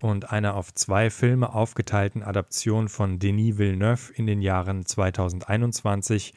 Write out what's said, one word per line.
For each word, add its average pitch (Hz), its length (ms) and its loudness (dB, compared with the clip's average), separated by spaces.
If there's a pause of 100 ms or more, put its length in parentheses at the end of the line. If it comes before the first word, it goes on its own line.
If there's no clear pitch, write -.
und 104 300 -2
einer 104 240 0
auf - 180 -8
zwei 107 360 2
Filme 123 440 2
aufgeteilten 104 720 0
Adaption 107 640 0
von 95 320 -2
Denis 104 360 2
Villeneuve 101 560 0
in 113 140 -2
den 104 160 0
Jahren 95 420 0
zweitausendeinundzwanzig 101 1500 -2